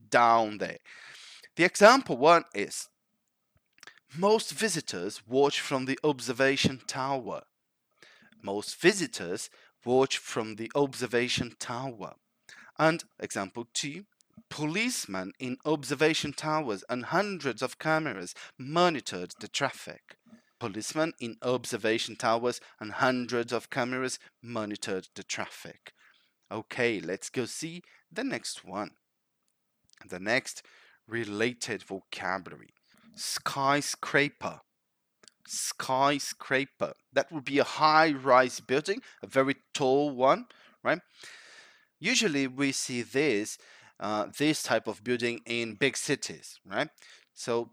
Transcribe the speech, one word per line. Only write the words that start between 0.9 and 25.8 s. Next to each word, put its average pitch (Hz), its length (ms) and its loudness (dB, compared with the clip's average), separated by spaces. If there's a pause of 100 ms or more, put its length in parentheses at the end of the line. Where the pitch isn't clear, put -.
The 160 80 4
example 208 540 8
one 156 280 8 (100)
is, 95 320 -6 (1300)
most 208 360 4
visitors 143 720 -4
watch 139 340 4
from 131 240 -2
the 135 180 -4
observation 135 840 2
tower. 131 560 -6 (1000)
Most 101 400 -6
visitors 151 680 0 (340)
watch 131 320 2
from 110 380 -6
the 113 180 -10
observation 123 840 0
tower. 120 560 -8 (640)
And 160 240 2 (160)
example 107 520 -8
two, 156 340 -8 (440)
policemen 151 880 -4
in 127 240 -6
observation 151 680 0
towers 151 560 -2
and 123 160 -4
hundreds 156 560 -2
of 127 160 -4
cameras 147 560 -2 (240)
monitored 139 840 -2
the 104 80 -12
traffic. - 720 -8 (420)
Policemen 117 600 -4
in 117 240 -10
observation 117 720 -2
towers 120 440 0 (200)
and 107 140 -10
hundreds 123 600 0
of 117 160 -4
cameras 127 480 -4 (240)
monitored 107 720 -6
the 98 100 -14
traffic. - 680 -12 (580)